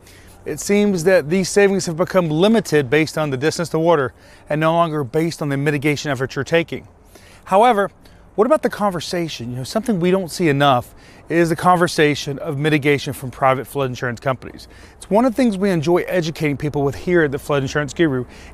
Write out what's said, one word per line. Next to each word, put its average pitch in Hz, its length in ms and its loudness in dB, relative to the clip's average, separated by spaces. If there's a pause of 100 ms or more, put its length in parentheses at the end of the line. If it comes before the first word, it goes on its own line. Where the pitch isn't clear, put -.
(460)
it 147 160 -8
seems 202 420 0
that 165 260 2
these 185 200 0
savings 196 380 2
have 165 100 -6
become 175 320 0
limited 156 600 2
based 151 280 0
on 156 120 -2
the 135 80 -4
distance 156 320 -2
to 165 80 -4
water 160 360 2 (360)
and 151 120 -2
no 160 100 2
longer 160 320 0
based 156 380 -2
on 151 80 -4
the 139 80 -2
mitigation 147 520 -2
efforts 131 260 -4
you're 135 100 -4
taking. 165 420 -2 (560)
However, 202 480 4 (440)
what 202 100 2
about 302 160 2
the 226 80 -2
conversation? 170 800 -4
You 123 80 -8
know, 131 80 -8
something 214 340 -2
we 175 100 2
don't 185 200 0
see 175 180 -2
enough 139 480 2 (320)
is 165 220 2
the 160 80 0
conversation 156 800 2
of 151 180 -6
mitigation 147 540 0
from 127 180 -10
private 131 380 0
flood 135 220 -4
insurance 123 320 -6
companies. - 480 -6 (260)
It's - 140 -20
one 220 160 4
of 254 80 0
the - 20 -10
things 233 220 0
we 196 120 0
enjoy 170 380 2
educating 160 480 -2
people 147 280 -4
with 139 120 -2
here 175 280 2
at 143 80 0
the 135 80 -6
Flood 143 240 -2
Insurance 147 300 -4
Guru, 139 320 0 (280)